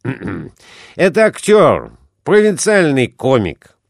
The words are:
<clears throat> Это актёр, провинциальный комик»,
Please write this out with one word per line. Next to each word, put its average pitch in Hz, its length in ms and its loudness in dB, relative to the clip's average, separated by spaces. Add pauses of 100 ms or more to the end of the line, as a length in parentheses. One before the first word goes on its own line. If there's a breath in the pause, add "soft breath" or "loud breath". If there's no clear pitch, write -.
<clears throat> 95 480 -10 (460 loud breath)
Это 190 260 0
актёр, 147 720 0 (320)
провинциальный 185 840 2
комик», 117 720 -4 (120)